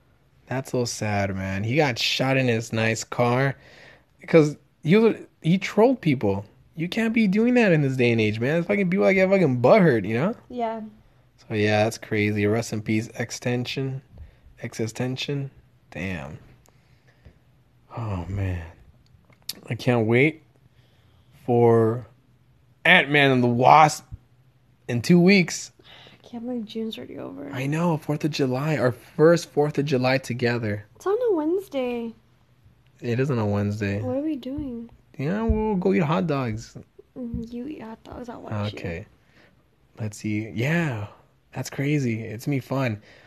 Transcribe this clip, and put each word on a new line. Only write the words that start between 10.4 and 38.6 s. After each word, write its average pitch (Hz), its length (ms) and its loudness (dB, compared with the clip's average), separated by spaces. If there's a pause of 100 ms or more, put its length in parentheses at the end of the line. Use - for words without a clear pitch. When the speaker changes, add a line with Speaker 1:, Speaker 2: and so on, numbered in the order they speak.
Speaker 2:
Yeah. 226 320 -6 (680)
Speaker 1:
So, - 80 -8
yeah, 107 300 2
that's 110 140 -4
crazy. 104 480 0
Rest 110 260 -2
in 110 80 -6
peace, 110 280 -2 (100)
extension. 123 840 -6 (640)
Extension. 127 880 -6 (400)
Damn. 80 480 -10 (1600)
Oh, 101 320 -6
man. 95 380 -4 (1040)
I 123 60 -4
can't 117 320 0
wait 131 360 2 (1000)
for 117 600 4 (800)
Ant-Man 143 460 4
and 127 120 2
the 120 40 2
Wasp 139 540 6 (840)
in 120 140 -2
two 175 180 6
weeks. 180 520 2 (400)
Speaker 2:
I - 160 -20
can't 233 180 -14
believe 247 180 -8
June's 220 320 -8
already - 220 -16
over. 131 340 -12
Speaker 1:
I 135 140 -6
know. 160 300 0
Fourth 147 280 -4
of 156 60 0
July. 139 460 -2
Our 123 160 2
first 165 580 2
fourth 147 280 0
of 143 60 2
July 131 340 2
together. 117 760 -4
Speaker 2:
It's - 120 -14
on 392 100 0 (140)
a 392 40 2
Wednesday. 262 800 -4 (880)
Speaker 1:
It 120 180 -2
is 135 120 0
on 120 100 0
a 107 60 0
Wednesday. 101 540 -2
Speaker 2:
What 254 160 -4
are 277 40 -4
we 311 160 -4
doing? 247 520 -10 (300)
Speaker 1:
Yeah, 180 240 -4
we'll 214 320 0
go 190 180 0
eat 196 120 2
hot 170 240 0
dogs. 123 480 -4 (420)
Speaker 2:
Mm, 233 340 -10
you 240 140 -10
eat 302 160 -12
hot 220 220 -18
dogs, 240 240 -16
I'll 233 140 -16
watch 104 320 -6